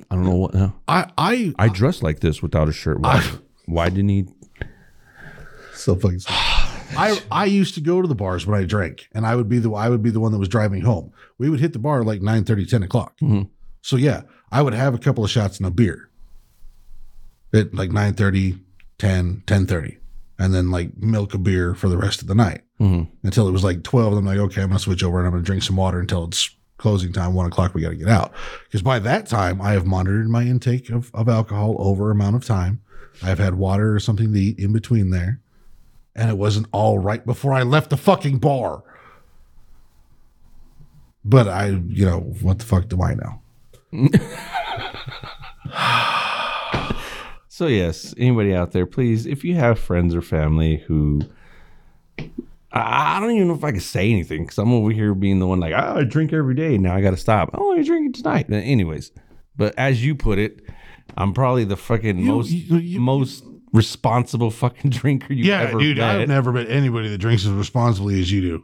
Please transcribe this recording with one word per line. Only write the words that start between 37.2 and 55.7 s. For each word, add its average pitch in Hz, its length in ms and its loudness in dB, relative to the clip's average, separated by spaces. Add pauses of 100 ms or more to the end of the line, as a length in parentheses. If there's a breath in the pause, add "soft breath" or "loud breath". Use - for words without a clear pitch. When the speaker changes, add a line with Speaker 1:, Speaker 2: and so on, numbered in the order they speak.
Speaker 2:
before 135 280 -2
I 131 100 2
left 139 280 2
the 143 60 0
fucking 143 420 2
bar. 113 440 -2 (2500 loud breath)
But 110 240 6
I, 98 200 -2
you 92 380 0
know, 85 140 2
what - 400 -2
the - 60 -14
fuck 92 220 2
do 90 140 -2
I 87 140 0
know? - 260 -10 (500)
Speaker 1:
<laughs> - 2250 -2 (1400 loud breath)
So 170 80 -2
yes, 92 500 -2
anybody 113 380 4
out 87 160 0
there, 90 140 0
please, 117 400 0
if 139 180 -8
you 175 120 -2
have 120 220 4
friends 87 380 0
or 85 60 -2
family 78 560 2 (100)
who, 73 360 2 (960 soft breath)
I, - 120 -12 (420)
I 135 480 0
don't 226 120 -2
even 196 180 2
know 170 40 0
if 147 120 -6
I 147 60 -2
can 95 100 -2
say 95 280 -2
anything 80 380 -2
'cause - 100 -18
I'm 107 140 2
over 110 200 2
here 107 220 0
being 98 260 0
the 92 60 2
one 92 140 0
like, 82 160 -2